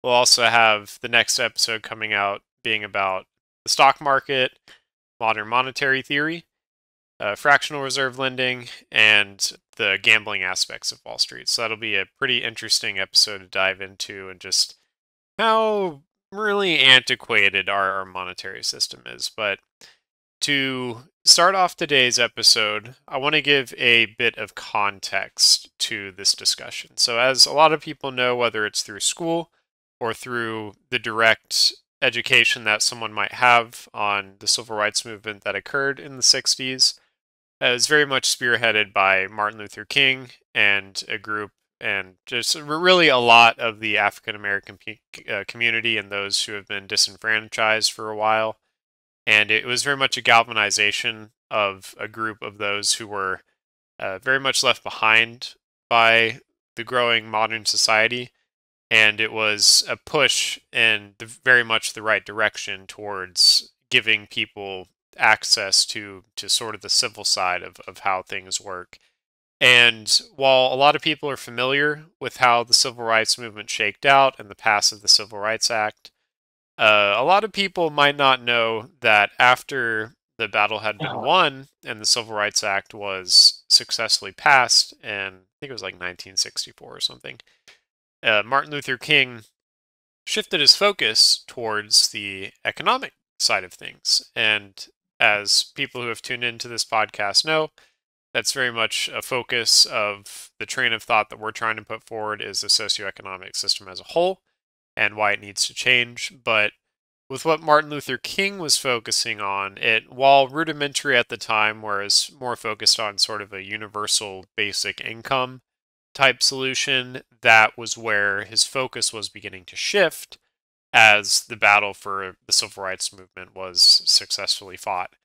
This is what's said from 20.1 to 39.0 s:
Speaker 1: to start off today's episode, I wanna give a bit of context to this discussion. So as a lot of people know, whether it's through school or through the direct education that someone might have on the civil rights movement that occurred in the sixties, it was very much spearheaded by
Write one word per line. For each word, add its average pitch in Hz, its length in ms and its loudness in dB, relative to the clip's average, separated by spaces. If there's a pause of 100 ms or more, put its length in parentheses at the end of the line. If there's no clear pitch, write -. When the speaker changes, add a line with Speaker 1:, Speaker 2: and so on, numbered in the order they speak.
Speaker 1:
to 131 580 -2 (260)
start 185 300 6
off 180 200 0
today's 135 440 2
episode, 110 760 0 (120)
I 143 100 -8
wanna 147 240 0
give 139 360 0
a 117 280 4
bit 113 320 -4
of 104 180 -10
context - 1200 -2
to 101 320 -6
this 92 220 -2
discussion. - 640 -6
So 120 200 0
as 127 300 4
a 147 40 -6
lot 151 220 6
of 151 80 -4
people 143 300 -10
know, 123 240 0
whether 113 280 -2
it's 104 200 -4
through 101 160 -14
school 165 500 -4 (500)
or 113 140 -4
through 113 600 -8 (180)
the - 80 -2
direct 113 760 0 (300)
education 120 600 2
that 107 200 0
someone 113 280 -6
might 104 200 -4
have 120 640 2
on 101 420 -2
the 101 100 -8
civil 110 280 -4
rights 104 280 -2
movement 107 400 -12
that 98 120 -6
occurred 139 440 -6
in 139 180 -16
the 127 40 -8
sixties, 131 800 0 (600)
it 131 120 0
was 123 160 0
very 151 180 4
much 135 240 -2
spearheaded 110 640 0
by 95 320 2